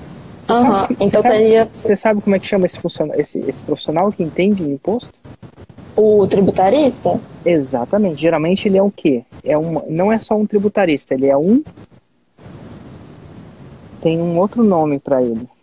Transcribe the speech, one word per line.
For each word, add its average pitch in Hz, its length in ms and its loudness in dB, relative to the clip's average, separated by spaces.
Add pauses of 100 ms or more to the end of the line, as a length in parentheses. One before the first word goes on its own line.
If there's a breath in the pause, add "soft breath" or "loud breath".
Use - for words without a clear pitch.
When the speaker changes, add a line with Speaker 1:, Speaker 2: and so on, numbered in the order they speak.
(460)
Speaker 1:
Você - 80 -2
Speaker 2:
Aham, 247 260 4
Speaker 1:
sabe - 160 -2
que, - 80 -2
Speaker 2:
então 202 180 2
Speaker 1:
você 240 60 2
sabe, 226 80 4
Speaker 2:
seria 226 400 4
Speaker 1:
você 208 200 0
sabe 214 260 0
como 196 120 2
é 190 40 2
que - 80 -10
chama 196 180 0
esse - 140 -2
funcionário, 156 420 -4
esse, 151 200 -6
esse - 200 -6
profissional 160 500 -2
que 202 120 -4
entende 185 420 -2
de 147 60 -4
imposto? 180 420 -6 (840)
Speaker 2:
O 214 320 4
tributarista? 196 920 2 (260)
Speaker 1:
Exatamente, 147 760 0
geralmente 165 480 0
ele 196 80 2
é 190 60 4
o 202 80 0
quê? 131 340 -2 (200)
É 151 140 0
um, 160 320 -4
não 175 220 0
é 220 60 0
só - 180 -4
um 214 100 0
tributarista, 202 680 -2
ele 131 120 0
é 139 100 4
um, 196 260 2 (2500)
tem 165 200 0
um 170 180 -2
outro 208 240 0
nome 156 360 2
pra 135 240 0
ele. 117 240 -4 (160)